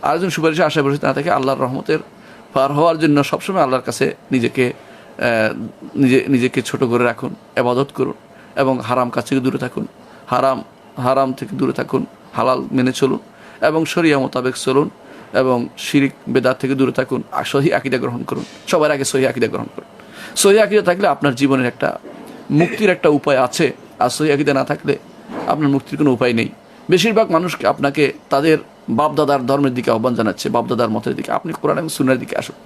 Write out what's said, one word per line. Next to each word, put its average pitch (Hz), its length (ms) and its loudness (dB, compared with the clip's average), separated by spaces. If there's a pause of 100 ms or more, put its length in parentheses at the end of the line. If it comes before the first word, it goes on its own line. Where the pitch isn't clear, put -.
আরেকজন 175 280 0
সুপারিশে 160 340 0
আশায় 151 220 0
বসে 139 220 0
না 135 60 0
থেকে 143 180 -2
আল্লাহর 131 280 0
রহমতের 135 400 -2 (540)
পার 139 180 2
হওয়ার 160 280 2
জন্য 147 240 4
সবসময় 190 380 -2
আল্লাহর 131 220 0
কাছে - 320 -2 (160)
নিজেকে, 123 420 0
আহ, - 840 -4 (380)
নিজে, 131 320 4
নিজেকে 127 340 0
ছোট 131 220 -4
করে 120 200 0
রাখুন, 120 320 -4 (220)
ইবাদত 123 380 0
করুন, 127 180 -4 (420)
এবং 131 240 0
হারাম 123 300 -2
কাজ 120 160 -4
থেকে 135 160 0
দূরে 131 160 -2
থাকুন, - 300 -6 (400)
হারাম, 131 360 0 (340)
হারাম 131 360 0
থেকে 117 220 -10
দূরে 135 180 0
থাকুন, - 320 -4 (280)
হালাল 127 380 0
মেনে 127 200 2
চলুন, - 280 0 (420)
এবং 156 240 2
শরিয়া 151 340 2
মোতাবেক 127 360 -2
চলুন, 135 340 0 (440)
এবং 127 340 2 (100)
শিরিক 139 340 0 (180)
বেদাত 127 300 2
থেকে 135 160 -2
দূরে 131 160 2
থাকুন, 127 400 -4
আর - 120 -4
সহি 143 300 0
আকীদা 131 240 -2
গ্রহণ 123 260 -6
করুন। - 200 -8 (240)
সবার 151 240 2
আগে 139 120 -2
সহি 131 240 0
আকীদা 117 200 0
গ্রহণ - 280 -6
করুন। - 220 -16 (380)
সহি 202 240 6
আকীদা 208 220 4
থাকলে 180 260 2
আপনার 143 280 0
জীবনের 131 300 2
একটা - 340 -2 (520)
মুক্তির 175 380 2
একটা 175 200 2
উপায় 139 340 2
আছে, 127 300 0 (260)
আর 123 100 2
সহি 151 220 0
আকীদা 143 220 2
না 135 100 2
থাকলে 143 340 -2 (500)
আপনার 147 220 2
মুক্তির 139 280 -2
কোনো 147 140 4
উপায় 123 220 0
নেই। 113 160 -2 (400)
বেশিরভাগ 196 420 4
মানুষকে, 165 360 0
আপনাকে 139 460 0 (160)
তাদের 151 280 4 (320)
বাপদাদার 143 560 0
ধর্মের 139 280 2
দিকে 123 180 -2
আহ্বান 117 240 0
জানাচ্ছে, 110 340 -2
বাপদাদার 120 400 0
মতের 113 260 -4
দিকে। - 160 -8
আপনি - 300 -4
কোরআন 147 160 0
এবং 151 120 -6
সুন্নাহর 131 300 0
দিকে - 180 -8
আসুন। - 180 -8 (100)